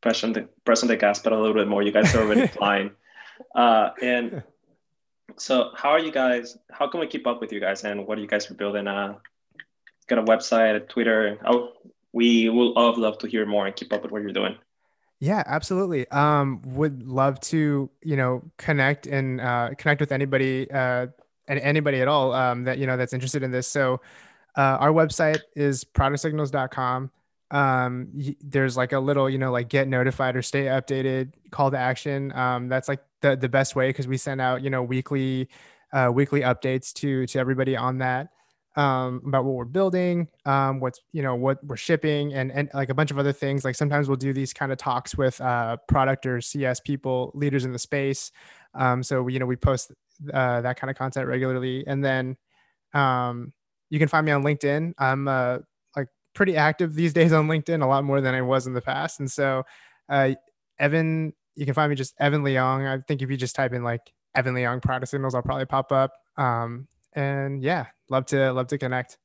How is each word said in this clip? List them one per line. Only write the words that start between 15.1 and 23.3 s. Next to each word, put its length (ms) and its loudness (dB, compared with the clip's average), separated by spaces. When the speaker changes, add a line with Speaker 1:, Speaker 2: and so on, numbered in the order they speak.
Speaker 2:
Yeah, 260 0
absolutely. 640 -2
Um, 540 2
would 420 -4
love 340 2
to, 500 0
you 140 -2
know, 260 0
connect 500 0
and, 340 -2
uh, 360 -2
connect 240 0
with 120 -2
anybody, 580 0
uh, 380 -2
and 140 -2
anybody 400 2
at 80 2
all, 240 2
um, 320 0
that, 140 -2
you 80 -2
know, 100 -2
that's 160 -2
interested 300 -4